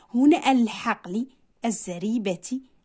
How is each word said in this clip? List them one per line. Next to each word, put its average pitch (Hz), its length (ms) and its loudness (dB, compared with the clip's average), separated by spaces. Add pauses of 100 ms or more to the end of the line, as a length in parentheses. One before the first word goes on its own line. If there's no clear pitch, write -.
(140)
هنا 269 380 4
الحقل 226 760 -2 (380)
الزريبة 202 960 -4 (240)